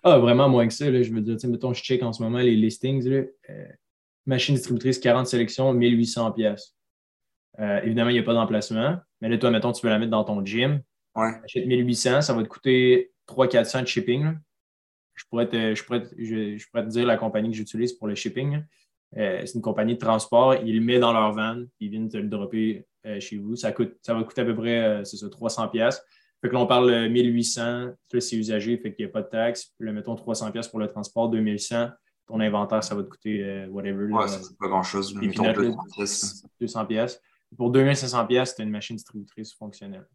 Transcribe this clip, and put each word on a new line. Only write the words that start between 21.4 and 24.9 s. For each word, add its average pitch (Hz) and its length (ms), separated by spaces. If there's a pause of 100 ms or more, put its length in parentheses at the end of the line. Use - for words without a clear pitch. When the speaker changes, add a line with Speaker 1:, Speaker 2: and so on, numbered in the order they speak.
Speaker 1:
ils 104 100
viennent 110 200
te 113 80
le 104 100
dropper, 107 580 (200)
euh, 104 160
chez - 160
vous. 104 180
Ça 113 160
coûte, - 300
ça 117 120
va 113 100
coûter - 180
à 117 40
peu 113 100
près, 117 280
euh, 104 220